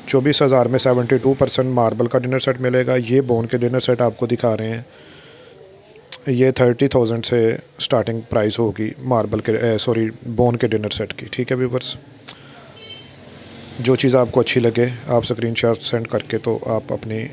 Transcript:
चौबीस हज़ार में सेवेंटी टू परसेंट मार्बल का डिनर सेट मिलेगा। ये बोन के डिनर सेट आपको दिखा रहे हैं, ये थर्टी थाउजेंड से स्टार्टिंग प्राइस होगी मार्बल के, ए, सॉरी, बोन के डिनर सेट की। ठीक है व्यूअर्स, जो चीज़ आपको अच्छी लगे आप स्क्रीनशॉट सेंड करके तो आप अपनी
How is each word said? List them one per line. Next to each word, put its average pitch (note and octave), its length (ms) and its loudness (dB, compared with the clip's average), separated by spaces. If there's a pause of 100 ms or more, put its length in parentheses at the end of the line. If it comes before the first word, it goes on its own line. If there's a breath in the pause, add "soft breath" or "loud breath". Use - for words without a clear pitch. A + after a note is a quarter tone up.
चौबीस C#3 380 2
हज़ार C3 260 4
में B2+ 120 0
सेवेंटी B2 400 2
टू C3 160 2
परसेंट C3 380 0
मार्बल A#2 340 2
का B2+ 120 0
डिनर B2+ 200 -2
सेट B2+ 220 -2
मिलेगा। B2+ 340 0
ये B2+ 280 2
बोन A#2 220 0
के B2 120 -2
डिनर A#2+ 240 0
सेट B2 200 0
आपको A#2 260 0
दिखा A#2 260 0
रहे A2 160 -4
हैं, A2+ 160 -8 (1400 loud breath)
ये C3 240 4
थर्टी B2 340 4
थाउजेंड A#2 380 0
से A2+ 320 2 (240)
स्टार्टिंग A2+ 480 0
प्राइस G#2+ 300 0
होगी A2 320 -2 (140)
मार्बल G#2+ 340 0
के, A2 120 -2 (140)
ए, A2+ 120 0
सॉरी, A2+ 320 0 (200)
बोन A#2+ 260 2
के A#2+ 120 0
डिनर G#2+ 240 -2
सेट G#2 200 -6
की। - 220 -14
ठीक B2 180 -4
है C3 60 0
व्यूअर्स, B2+ 400 -4 (1800 loud breath)
जो B2 140 4
चीज़ B2+ 220 2
आपको B2 220 2
अच्छी A#2+ 200 2
लगे A#2 320 2 (180)
आप A#2+ 160 2
स्क्रीनशॉट A2+ 560 -2
सेंड A2+ 260 -4
करके A2 320 -4
तो A2+ 200 -2 (100)
आप A2 240 -4
अपनी A2 400 -8